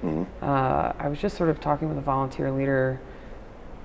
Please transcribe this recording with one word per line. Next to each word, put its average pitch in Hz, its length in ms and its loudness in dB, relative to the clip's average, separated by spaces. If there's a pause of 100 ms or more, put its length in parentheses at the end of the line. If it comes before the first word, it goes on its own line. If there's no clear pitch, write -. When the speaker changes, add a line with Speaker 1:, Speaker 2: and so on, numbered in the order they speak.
Speaker 1:
Mm-hmm. - 380 -2
Speaker 2:
Uh, 139 540 4
I 156 100 -2
was 147 100 -2
just 202 180 0
sort 165 140 4
of 147 100 0
talking 151 280 0
with 151 100 -2
a 139 40 -4
volunteer 135 480 0
leader, 135 500 2 (840)